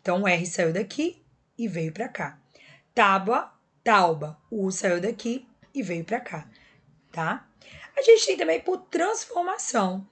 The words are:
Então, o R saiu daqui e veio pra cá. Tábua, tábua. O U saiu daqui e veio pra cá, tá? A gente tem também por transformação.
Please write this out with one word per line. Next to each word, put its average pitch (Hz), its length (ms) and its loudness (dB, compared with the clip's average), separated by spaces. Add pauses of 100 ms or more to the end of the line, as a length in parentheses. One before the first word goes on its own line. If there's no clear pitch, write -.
Então, 185 220 -2
o 202 40 0
R 175 180 2
saiu 175 280 0
daqui 285 500 -4 (340)
e 233 100 -4
veio 160 260 -4
pra 208 160 -8
cá. - 300 -10 (540)
Tábua, 202 600 2 (300)
tábua. 165 540 2 (120)
O 208 160 -4
U 190 60 0
saiu 185 280 0
daqui 233 480 -6 (260)
e 277 100 -6
veio 170 200 -6
pra 214 160 -4
cá, 170 300 -12 (640)
tá? 170 360 -4 (480)
A 571 60 -2
gente 453 240 8
tem 370 120 0
também 320 220 0
por 370 180 -4
transformação. 330 1300 -2